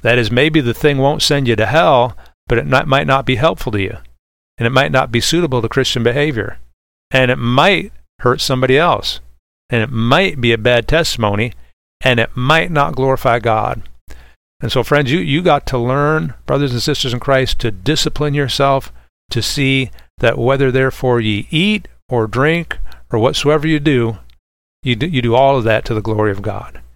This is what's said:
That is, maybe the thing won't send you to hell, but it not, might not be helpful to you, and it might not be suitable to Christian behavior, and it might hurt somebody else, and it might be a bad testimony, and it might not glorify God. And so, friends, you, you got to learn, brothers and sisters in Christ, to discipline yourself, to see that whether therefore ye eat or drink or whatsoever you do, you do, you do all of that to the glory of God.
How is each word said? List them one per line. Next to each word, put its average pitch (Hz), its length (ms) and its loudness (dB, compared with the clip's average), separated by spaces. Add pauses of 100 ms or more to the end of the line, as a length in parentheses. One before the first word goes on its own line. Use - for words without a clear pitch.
That 117 140 2
is, 113 120 0
maybe 151 320 2
the 120 120 -2
thing 143 260 2
won't 143 240 0
send 143 240 0
you 117 80 2
to 107 100 0
hell, 127 500 2 (340)
but 120 80 2
it 135 100 -2
not, 135 220 0
might 139 180 2
not 135 180 0
be 131 100 0
helpful 151 360 -2
to 101 100 -2
you, 92 160 -6 (600)
and 113 100 0
it 120 40 0
might 135 200 2
not 131 180 0
be 117 120 0
suitable 147 400 0
to 110 80 -4
Christian 127 340 -2
behavior, 120 540 -2 (540)
and 131 200 4
it 127 60 0
might 160 560 2 (260)
hurt 127 220 0
somebody 131 360 2
else, 151 440 0 (480)
and 120 120 0
it 110 80 -2
might 135 520 0
be 117 100 2
a 117 60 2
bad 120 320 0
testimony, 113 640 0 (480)
and 123 180 2
it - 160 -2
might 160 360 0
not 147 240 0
glorify 127 440 0
God. 113 480 -2 (760)
And 117 100 -4
so, 123 120 0
friends, 143 260 0
you, 156 100 0
you 156 220 -2
got 156 260 0
to 131 100 -4
learn, 143 560 -2 (120)
brothers 139 280 0
and 117 80 -2
sisters 123 320 -2
in 123 80 -4
Christ, 131 380 0
to 117 120 -2
discipline 147 640 -2
yourself, 139 580 0 (380)
to 117 120 -4
see 135 500 0 (260)
that 120 200 2
whether 131 340 2
therefore 127 500 0
ye 107 280 -2
eat 190 380 0 (220)
or 117 180 -2
drink 151 500 -2 (320)
or 117 100 0
whatsoever 143 480 0
you 156 120 0
do, 120 380 0 (680)
you 123 120 0
do, 131 120 -2
you 147 140 -2
do 117 140 2
all 139 220 4
of 120 60 0
that 110 220 0
to - 80 -4
the 107 80 -2
glory 107 300 0
of 98 100 -6
God. 101 400 -10 (140)